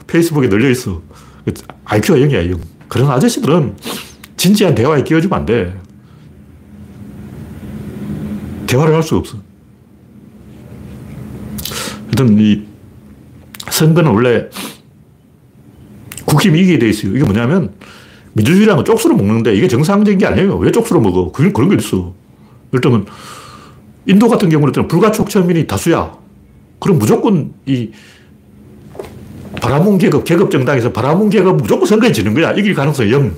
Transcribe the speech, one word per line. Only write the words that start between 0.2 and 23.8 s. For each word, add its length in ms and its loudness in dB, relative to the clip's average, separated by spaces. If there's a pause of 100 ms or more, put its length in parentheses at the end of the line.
널려 200 2
있어. 320 -4 (840)
아이큐가 340 2
영이야, 320 2
영. 80 -4 (300)
그런 200 0
아저씨들은 680 0 (580)
진지한 400 2
대화에 300 0
끼어들면 340 0
안 60 -6
돼. 280 -2 (3000)
대화를 280 2
할 60 2
수가 180 -2
없어. 180 -10 (2750)
하여튼 320 4
이 240 2 (1080)
선거는 420 2
원래 340 2 (1800)
국힘이 340 2
이기게 200 4
돼 100 2
있어요. 260 -2
이게 80 0
뭐냐면 480 0 (640)
민주주의라는 440 4
건 80 0
쪽수로 300 2
먹는데 400 0
이게 140 2
정상적인 500 2
게 60 2
아니에요. 320 0
왜 140 2
쪽수로 280 0
먹어? 320 0
그런, 220 0
그런 160 2
게 80 2
있어. 360 -4 (600)
예를 80 0
들면 240 0 (1000)